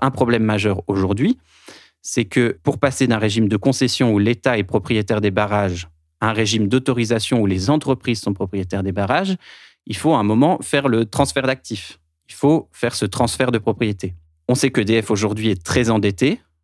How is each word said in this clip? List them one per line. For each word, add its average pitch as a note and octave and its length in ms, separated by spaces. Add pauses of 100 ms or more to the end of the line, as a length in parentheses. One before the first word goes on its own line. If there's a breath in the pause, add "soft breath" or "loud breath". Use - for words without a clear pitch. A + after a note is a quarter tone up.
un C3 100
problème A#2 320
majeur G#2 440
aujourd'hui, G2+ 520 (600 loud breath)
c'est - 240
que A#2 380
pour - 160
passer C3+ 280
d'un A2+ 120
régime G#2+ 300
de G#2+ 100
concession B2 540
où G#2 60
l'État A#2 380
est G2+ 80
propriétaire G#2+ 560
des G#2 100
barrages G2 580 (320)
à A2 100
un - 20
régime G#2+ 340
d'autorisation A#2+ 760
où G2+ 40
les F#2+ 220
entreprises C3+ 540
sont G#2 100
propriétaires F#2+ 500
des F#2+ 100
barrages, D3 440 (480 loud breath)
il G#2 120
faut D#3 180
à A#2+ 40
un G#2+ 60
moment B2 380
faire C#3 260
le A2+ 160
transfert C3 420
d'actifs. - 540 (280)
Il - 60
faut D3+ 380
faire - 220
ce - 100
transfert A#2+ 480
de A2+ 60
propriété. G#2 560 (340)
On B2+ 60
sait C3 160
que B2+ 100
E G#2 40
D A2 180
F - 80
aujourd'hui G#2+ 400
est F2+ 120
très A#2 280
endetté, A2 500 (240)